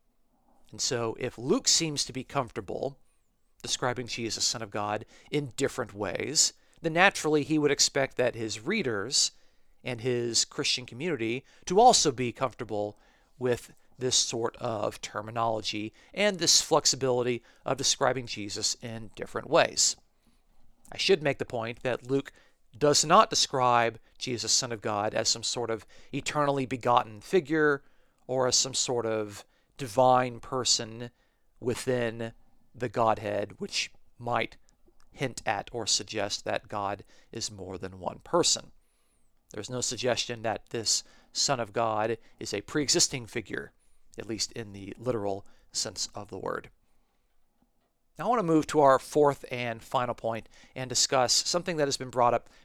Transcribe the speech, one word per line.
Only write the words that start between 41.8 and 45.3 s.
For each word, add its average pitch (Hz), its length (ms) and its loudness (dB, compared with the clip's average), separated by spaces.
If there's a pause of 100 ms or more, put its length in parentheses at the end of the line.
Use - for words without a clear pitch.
is - 140 -8
a 101 80 -2
pre-existing 143 640 0
figure, - 460 -8 (460)
at 110 100 -10
least 107 240 -6
in 107 220 -12
the 98 240 -14
literal 101 480 -4 (260)